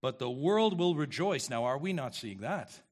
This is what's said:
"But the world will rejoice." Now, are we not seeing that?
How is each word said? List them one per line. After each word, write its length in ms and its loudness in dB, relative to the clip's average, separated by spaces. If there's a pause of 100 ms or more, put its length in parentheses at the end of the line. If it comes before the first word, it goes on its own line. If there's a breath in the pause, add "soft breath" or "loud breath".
"But 160 -2
the 140 -2
world 480 4
will 160 4
rejoice." 540 0
Now, 160 0
are 120 2
we 160 -2
not 220 -4
seeing 240 -8
that? 420 -8 (100)